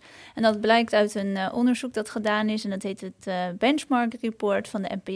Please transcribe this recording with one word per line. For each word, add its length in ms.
En 60
dat 200
blijkt 320
uit 220
een, 220
eh, 160
onderzoek 400
dat 160
gedaan 400
is 140
en 60
dat 140
heet 180
het, 120
eh, 80
Benchmark 640
Report 460
van 140
de 140
N 40